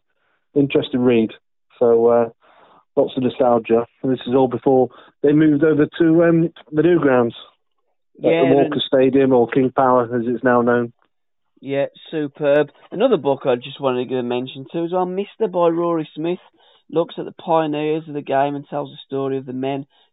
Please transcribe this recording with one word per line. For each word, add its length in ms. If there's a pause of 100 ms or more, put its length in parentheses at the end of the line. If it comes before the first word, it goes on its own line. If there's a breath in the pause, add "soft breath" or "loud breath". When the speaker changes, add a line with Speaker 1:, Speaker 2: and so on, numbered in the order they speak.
(540)
Speaker 1:
Interesting 480
read. 300 (480)
So, 300
uh, 200 (640 soft breath)
lots 220
of 60
nostalgia. 640 (160)
And 80
this 160
is 80
all 120
before 420 (340 loud breath)
they 80
moved 320
over 240 (100)
to, 280
um, 240 (220)
the 120
new 160
grounds. 340 (840)
At 40
Speaker 2:
Yeah, 260
Speaker 1:
the 60
Walker 180
Speaker 2:
and 120
Speaker 1:
Stadium, 480
or 160
King 260
Power, 280 (120)
as 120
it's 160
now 180
known. 320 (640)
Speaker 2:
Yeah, 280 (240)
superb. 560 (240 soft breath)
Another 260
book 280
I 100
just 260
wanted 220
to 60
give 100
a 40
mention 500
to 100
is 100
on 220
Mister 320
by 220
Rory 440
Smith. 240 (500 soft breath)
Looks 300
at 80
the 60
pioneers 760
of 60
the 80
game 320
and 160
tells 220
the 60 (100)
story 320
of 80
the 60
men 340 (260)